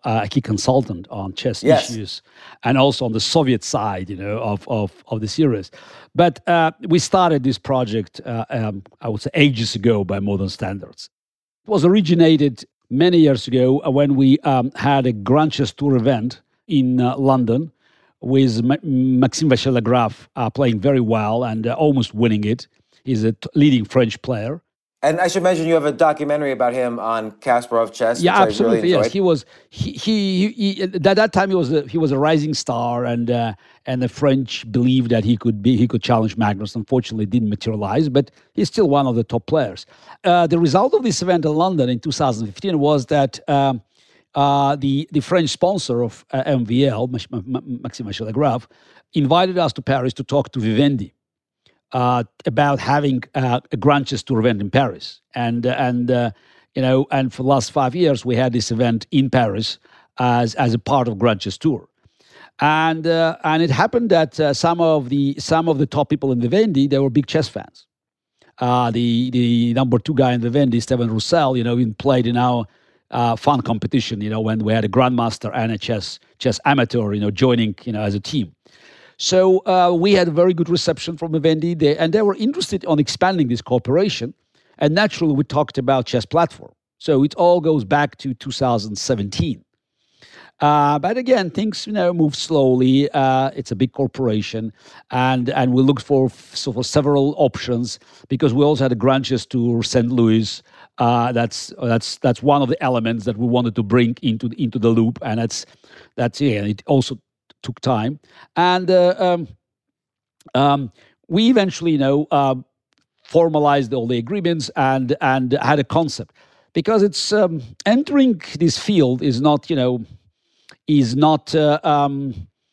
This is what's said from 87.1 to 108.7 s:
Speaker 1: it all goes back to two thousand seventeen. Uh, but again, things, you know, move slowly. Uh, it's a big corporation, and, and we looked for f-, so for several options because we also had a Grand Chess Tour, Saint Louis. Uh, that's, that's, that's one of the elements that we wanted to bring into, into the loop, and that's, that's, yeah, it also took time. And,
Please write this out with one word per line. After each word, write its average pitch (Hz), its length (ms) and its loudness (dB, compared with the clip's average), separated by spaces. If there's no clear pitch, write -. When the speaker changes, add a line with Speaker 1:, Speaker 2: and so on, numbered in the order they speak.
Speaker 1:
it 147 120 0
all 175 260 4
goes 156 240 0
back 147 340 0
to 135 160 -6
two - 160 -12
thousand 110 460 -2
seventeen. 104 680 -4
Uh, 147 380 2
but 190 200 -2
again, 233 320 0
things, 208 360 -6
you 214 60 -10
know, 180 200 0
move 156 220 0
slowly. 131 760 2
Uh, 131 460 0
it's 135 160 -8
a 110 40 -6
big 127 160 0
corporation, 113 800 -4
and, 127 400 0
and 127 240 0
we 131 80 4
looked 135 200 2
for 135 240 2
f-, - 280 -10
so - 180 -6
for 120 120 -4
several 143 520 2
options 123 640 -2
because 131 260 0
we 143 100 4
also 143 200 2
had 127 80 0
a - 20 0
Grand 131 300 0
Chess 123 220 -2
Tour, 120 360 -2
Saint 120 300 0
Louis. 113 500 2
Uh, 120 340 0
that's, 117 400 -4
that's, 117 360 -2
that's 123 220 0
one 143 220 4
of 123 60 -2
the 151 140 -4
elements 117 420 -2
that 113 120 -4
we 120 120 -2
wanted 117 260 0
to 117 80 -2
bring 117 400 2
into, 113 340 -2
into 127 220 -4
the 113 120 2
loop, 113 320 2
and 113 180 -4
that's, - 260 -6
that's, 120 260 -4
yeah, 113 220 0
it 101 240 -4
also 135 320 0
took - 180 -12
time. 127 400 -2
And, 180 360 2